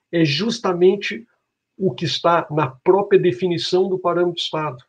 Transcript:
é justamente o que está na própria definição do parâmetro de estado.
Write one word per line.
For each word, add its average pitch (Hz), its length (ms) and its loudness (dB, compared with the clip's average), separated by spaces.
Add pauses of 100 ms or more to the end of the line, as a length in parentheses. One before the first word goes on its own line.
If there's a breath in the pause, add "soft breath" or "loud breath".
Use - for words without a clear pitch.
(120)
é 170 140 2
justamente 196 1000 0 (520)
o 190 160 0
que 175 120 -6
está 165 460 0
na 151 160 0
própria 196 520 2
definição 180 720 0
do 185 80 -2
parâmetro 175 380 0
de - 60 -8
estado. 151 480 -6